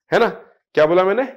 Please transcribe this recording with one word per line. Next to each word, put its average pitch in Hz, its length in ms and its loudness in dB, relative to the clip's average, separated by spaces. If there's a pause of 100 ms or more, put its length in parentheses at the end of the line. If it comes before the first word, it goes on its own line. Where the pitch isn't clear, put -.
(120)
है 185 80 0
ना। 226 80 0 (460)
क्या 151 120 4
बोला 180 180 2
मैंने? 214 220 -2 (100)